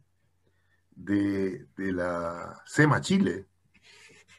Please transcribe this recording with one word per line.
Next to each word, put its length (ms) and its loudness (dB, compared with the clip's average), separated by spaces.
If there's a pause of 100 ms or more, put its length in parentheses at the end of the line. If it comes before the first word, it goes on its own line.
(960)
de, 680 0 (100)
de 160 -4
la 760 -4
sema 360 4
Chile, 440 0 (920)